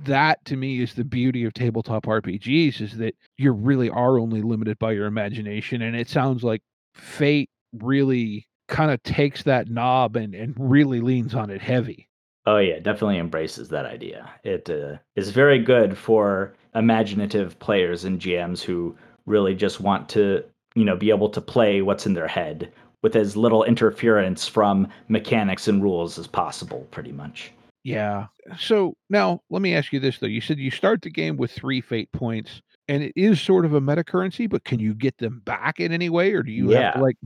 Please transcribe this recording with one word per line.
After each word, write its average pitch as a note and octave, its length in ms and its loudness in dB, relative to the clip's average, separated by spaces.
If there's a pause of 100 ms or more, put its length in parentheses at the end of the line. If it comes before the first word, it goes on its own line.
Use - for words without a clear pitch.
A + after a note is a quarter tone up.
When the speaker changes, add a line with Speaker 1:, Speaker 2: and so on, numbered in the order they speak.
Speaker 1:
that, C#3+ 420 2
to C#3 100 -4
me, C3 240 -4
is B2 140 -2
the A#2+ 100 -4
beauty B2 400 0
of A2+ 120 -4
tabletop A2+ 520 -2
R A2 140 2
P F2 160 -6
Gs, C#3+ 440 0
is G#2+ 160 -8
that A2 180 -4 (240)
you C3+ 120 4
really A#2+ 380 2
are B2 300 4
only A2+ 240 -2
limited A2 340 -2
by A2+ 140 -2
your G#2 160 -2
imagination. G#2+ 760 -6
And A2+ 140 -4
it A#2 120 -4
sounds C3 360 0
like A2+ 180 0 (320)
Fate D3 560 0 (240)
really A#2+ 720 0 (220)
kinda D3+ 300 2
takes - 440 -2
that B2+ 260 2
knob A#2+ 480 0
and, G#2+ 180 -6
and A#2+ 240 -8
really C3+ 400 4
leans B2 340 0
on A2 160 -4
it G2 120 -10
heavy. B2 460 -4 (380)
Speaker 2:
Oh, G#2+ 120 6
yeah, F2+ 200 4
definitely G2+ 400 0
embraces D#2+ 520 -6
that C#2+ 180 -6
idea. - 420 -14 (140)
It, F#2+ 260 -6
uh, D2 280 -6 (180)
is G2+ 160 -4
very C3+ 260 6
good A#2 400 4
for G2+ 560 2 (220)
imaginative G#2 800 0
players F2+ 480 0
and F#2 140 -4
G F2 160 -2
Ms F2 260 -4
who F2 340 -4 (300)
really G2 300 2
just G2 240 -2
want G2 300 0
to, G2+ 340 2 (320)
you A2 100 4
know, F#2+ 100 2
be G#2 140 0
able G#2 200 4
to G#2 120 -6
play G2+ 400 2
what's G2 240 0
in G2+ 80 0
their D#2+ 140 -2
head E2 440 -6 (300)
with A2 140 2
as G#2 200 2
little A2+ 280 4
interference G#2+ 840 2
from G2+ 400 2 (200)
mechanics G#2+ 600 0
and G2+ 140 2
rules E2+ 380 -2
as E2+ 80 -14
possible, D#2 640 -6
pretty C#2+ 200 -14
much. C#2+ 400 -16 (320)
Speaker 1:
Yeah. G#2 420 -4 (320)
So G3+ 380 2 (160)
now F#3+ 300 0 (100)
let F3+ 100 -2
me F3 140 0
ask D3 180 -2
you C#3 60 -2
this, C3 180 -2
though. A#2 80 -6
You A2 160 -4
said D#3 160 -4
you C3+ 140 -6
start F#3+ 320 0
the E3 80 -12
game D#3+ 260 -4
with B2 140 -4
three C3 300 -4
fate - 320 -6
points, A2+ 500 -8 (240)
and D3 160 -2
it - 120 -8
is F#3 240 4
sort F#3 240 4
of D3+ 120 2
a C#3+ 40 6
meta D3 240 0
currency, F#3+ 440 -2
but A#3+ 160 -4
can A#2+ 160 -4
you G#2+ 160 -2
get B2 240 -4
them A2+ 260 -6
back B2+ 340 -4
in E3+ 120 -2
any E3+ 180 -2
way, F3+ 240 2
or F3 80 0
do A2 100 -4
you B2 180 0
have A#2 240 4
to, - 40 -2
Speaker 2:
Yeah. C3+ 60 2
Speaker 1:
like, C3 220 2